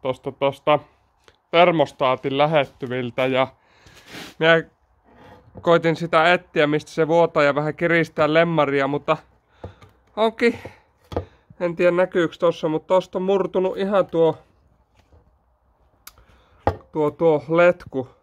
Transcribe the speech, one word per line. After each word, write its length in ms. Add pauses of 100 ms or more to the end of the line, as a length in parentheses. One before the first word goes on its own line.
tosta, 300
tosta 460 (720)
termostaatin 880
lähettyviltä 880
ja 200 (920)
minä 240 (960)
koitin 360
sitä 360
etsiä, 340
mistä 240
se 180
vuotaa 340
ja 120
vähän 200
kiristää 600
lemmaria, 520
mutta 300 (1000)
onkin, 420 (1000)
en 160
tiedä 200
näkyykö 440
tossa, 280
mutta 260
tosta 240
on 40
murtunut 540
ihan 300
tuo, 320 (2500)
tuo, 180
tuo 380
letku. 600 (140)